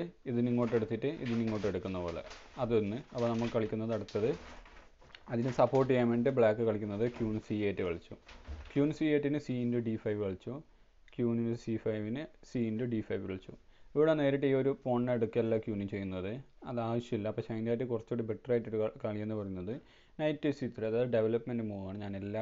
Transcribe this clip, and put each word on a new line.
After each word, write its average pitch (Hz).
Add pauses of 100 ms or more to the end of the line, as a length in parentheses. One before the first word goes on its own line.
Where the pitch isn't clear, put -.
(300)
ഇതിനിങ്ങോട്ട് 120
എടുത്തിട്ട് 110 (140)
ഇതിനിങ്ങോട്ട് 113
എടുക്കുന്ന 92
പോലെ, 82 (400)
അതൊന്ന്. 110 (160)
അപ്പോൾ 120
നമ്മൾ 117
കളിക്കുന്നത് 110
അടുത്തത്, 104 (1040)
അതിനെ 120
സപ്പോർട്ട് 131
ചെയ്യാൻ 123
വേണ്ടി 120
ബ്ലാക്ക് 113
കളിക്കുന്നത് 107 (120)
ക്യൂൻ 110 (120)
സി 107 (100)
എയ്റ്റ് 98
കളിച്ചു. - (560)
ക്യൂൻ 143 (100)
സി 160
എയ്റ്റിന് 143
C 127
into 120
ഡി 110 (120)
ഫൈവ് 104
കളിച്ചു, 98 (600)
ക്യൂനിന് 117
സി 117 (100)
ഫൈവിന് 110 (260)
C 127
into 110
ഡി 113
ഫൈവ് 98
കളിച്ചു. 95 (400)
ഇവിടെ 156
നേരിട്ട് 139
ഈ -
ഒരു 135 (120)
പോണിനെ 123
എടുക്കുകയല്ല 113
ക്യൂന് 101
ചെയ്യുന്നത്, 95 (380)
അത് 123
ആവശ്യമില്ല. 117
പക്ഷേ -
അതിൻ്റെ 113
ആയിട്ട് 120
കുറച്ചുകൂടി 117
ബെറ്റർ 110
ആയിട്ടൊരു 113
ക-, 107
കളി 107
എന്ന് 107
പറയുന്നത് 95 (440)
നൈറ്റ് 156
സി 131
ത്രീ, 107
അതായത് 120
ഡെവലപ്മെന്റ് 117
മൂവ് 98
ആണ്. 98
ഞാൻ 101
എല്ലാ 101